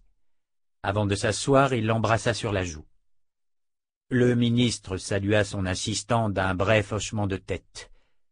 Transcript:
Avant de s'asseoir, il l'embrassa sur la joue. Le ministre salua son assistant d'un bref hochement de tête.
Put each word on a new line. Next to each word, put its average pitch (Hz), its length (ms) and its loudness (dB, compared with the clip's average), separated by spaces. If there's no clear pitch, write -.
Avant 101 240 0
de 98 80 0
s'asseoir, 135 580 2
il 110 140 0
l'embrassa 113 480 0
sur 104 180 -4
la 92 120 -2
joue. 78 200 -10
Le 123 240 4
ministre 117 640 0
salua 101 440 0
son 101 220 -4
assistant 107 640 -2
d'un 95 260 0
bref 104 380 2
hochement 104 340 -4
de 95 120 -2
tête. - 500 -10